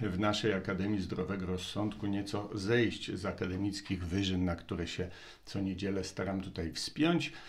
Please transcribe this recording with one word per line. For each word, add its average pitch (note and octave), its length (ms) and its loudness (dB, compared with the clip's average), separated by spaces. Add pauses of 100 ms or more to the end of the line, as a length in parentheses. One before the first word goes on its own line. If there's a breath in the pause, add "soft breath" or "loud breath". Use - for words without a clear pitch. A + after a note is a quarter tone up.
w F#2 180 0
naszej G#2 340 4
Akademii G2 480 2
Zdrowego F#2 440 -2
Rozsądku G2+ 600 -2
nieco G2+ 460 0
zejść G#2+ 580 2
z F#2+ 140 -2
akademickich F#2+ 800 -2
wyżyn, F#2 400 2
na F2 100 2
które E2+ 320 -4
się F2+ 220 -2 (360 loud breath)
co - 140 -4
niedzielę G2 440 0
staram F#2+ 380 -2
tutaj E2+ 300 -4
wspiąć, D#3 640 2 (160 loud breath)